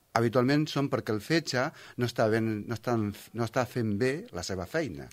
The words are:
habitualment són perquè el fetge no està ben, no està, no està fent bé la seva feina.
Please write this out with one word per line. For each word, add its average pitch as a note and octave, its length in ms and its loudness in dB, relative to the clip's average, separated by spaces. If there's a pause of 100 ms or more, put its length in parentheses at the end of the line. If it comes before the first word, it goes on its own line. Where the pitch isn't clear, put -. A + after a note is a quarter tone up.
(160)
habitualment B2+ 500 4
són C#3+ 240 -2
perquè A2+ 240 -2
el G#2+ 80 -2
fetge D#3 460 0 (340)
no A#2+ 80 2
està A#2+ 240 2
ben, A2+ 140 2 (180)
no A2+ 80 -6
està, A#2+ 240 -2
no G#2+ 480 -2
està A#2+ 240 0
fent A2 320 0
bé C3 100 4 (220)
la F2 80 -6
seva F#2 240 -4
feina. G2 480 -6